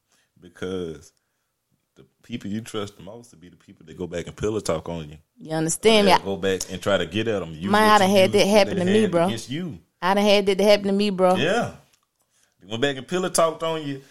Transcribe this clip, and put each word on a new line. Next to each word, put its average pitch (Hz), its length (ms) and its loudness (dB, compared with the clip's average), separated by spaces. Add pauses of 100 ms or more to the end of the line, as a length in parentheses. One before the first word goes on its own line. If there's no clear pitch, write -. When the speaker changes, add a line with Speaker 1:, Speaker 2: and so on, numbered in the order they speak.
(400)
Speaker 1:
Because 90 720 -10 (840)
the - 100 -20 (180)
people 113 260 -10
you 107 120 -6
trust 104 360 -10
the - 60 -20
most 117 280 -20
will 82 80 -20
be 87 100 -20
the 82 80 -20
people - 280 -20
that 78 120 -20
go 90 100 -8
back 85 200 -8
and - 80 -16
pillow 107 240 -4
talk 85 300 -4
on 80 200 -10
you. 78 80 -20 (200)
Speaker 2:
You 156 160 -12
understand 196 540 2
Speaker 1:
Or 185 40 4
Speaker 2:
me? 170 60 6
Speaker 1:
they'll 98 180 -4
go - 20 -10
back 95 240 -2 (100)
and 90 100 -8
try 98 160 2
to 87 80 -2
get 104 220 -4
at 101 140 -2
'em. 82 120 -10
You 80 160 -8
Speaker 2:
Man, 208 140 4
I 214 100 6
Speaker 1:
what 208 60 6
Speaker 2:
done 185 100 4
Speaker 1:
you 202 80 2
Speaker 2:
had 185 140 6
Speaker 1:
do 202 80 2
Speaker 2:
that 185 80 4
happen 202 320 4
Speaker 1:
that 175 60 0
Speaker 2:
to 185 60 2
me, 214 100 4
Speaker 1:
had 202 100 0
Speaker 2:
bro. 170 140 2
Speaker 1:
against 202 240 -6
you. 147 280 -8 (240)
Speaker 2:
I 185 140 0
done 202 80 2
had 202 240 4
that 196 100 2
to 196 60 2
happen 202 240 4
to 196 60 0
me, 208 180 2
bro. 185 240 2
Speaker 1:
Yeah. 190 380 0 (840)
They 90 80 -20
went 110 140 -6
back 139 160 0
and 127 100 -14
pillow 180 220 -4
talked 165 320 0
on 160 240 -6
you, 139 240 -8